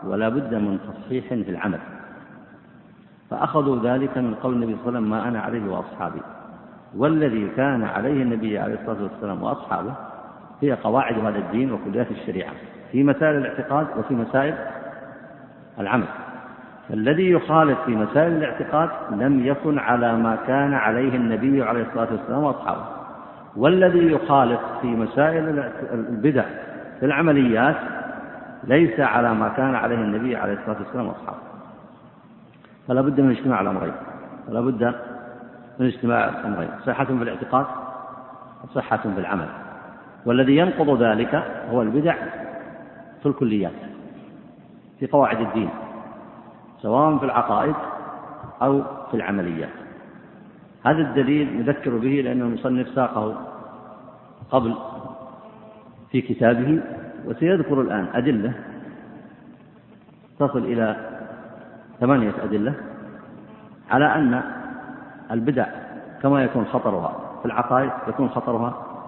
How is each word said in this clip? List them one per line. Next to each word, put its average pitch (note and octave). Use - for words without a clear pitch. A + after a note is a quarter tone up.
ولا G2+
بد B2
من G2+
تصحيح -
في G#2
العمل. F2+
فأخذوا C3+
ذلك C3
من A#2
قول B2+
النبي A2+
صلى A#2+
الله A#2+
عليه -
وسلم: G#2+
"ما A2
أنا A2+
عليه G#2
وأصحابي"، F2+
والذي B2+
كان C3
عليه A#2
النبي A2
عليه G#2
الصلاة G#2
والسلام F#2+
وأصحابه A2
هي C#3+
قواعد A#2
هذا G#2
الدين A2+
وكليات G#2+
الشريعة F2+
في C3
مسائل D3
الاعتقاد C3+
وفي A#2+
مسائل C3
العمل. G2+
فالذي D3+
يخالف D#3
في A#2
مسائل C#3+
الاعتقاد D3+
لم B2
يكن C#3+
على A#2
ما A2+
كان C#3
عليه A#2+
النبي B2
عليه A2+
الصلاة A2+
والسلام A#2+
وأصحابه، B2
والذي E3+
يخالف C3
في B2+
مسائل C#3+
الاعت-، C#3
البدع A#2
في B2+
العمليات C#3
ليس D3
على A#2
ما G#2+
كان C3
عليه A#2
النبي A2
عليه G2
الصلاة G#2+
والسلام A2
وأصحابه. -
فلا B2+
بد C#3
من C3+
اجتماع A#2
الأمرين، F#2+
فلا A2+
بد A#2+
من B2+
اجتماع A#2
الأمرين، F#2+
صحة C3
في C3
الاعتقاد B2
وصحة -
في G2+
العمل، F2
والذي C3
ينقض D3+
ذلك A2+
هو A#2+
البدع D3
في -
الكليات G#2+
في C3
قواعد A#2
الدين. G#2
سواء C#3
في C#3
العقائد A#2+
أو C#3
في -
العمليات. F2
هذا D3+
الدليل C#3
نذكر B2
به C3
لأن B2
المصنف B2
ساقه A2+
قبل A#2
في B2+
كتابه، A#2+
وسيذكر D3+
الآن G2
أدلة B2
تصل C3+
إلى A2+
ثمانية B2
أدلة G#2+
على C3+
أن C3
البدع A#2
كما C#3
يكون A#2
خطرها G2
في -
العقائد B2
يكون B2
خطرها A#2+